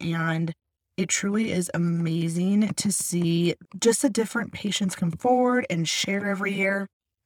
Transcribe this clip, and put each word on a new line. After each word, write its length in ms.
and 540
it 120
truly 420
is 220
amazing 1040
to 180
see 600
just 240
the 80
different 420
patients 420
come 180
forward 580
and 180
share 400
every 240
year 340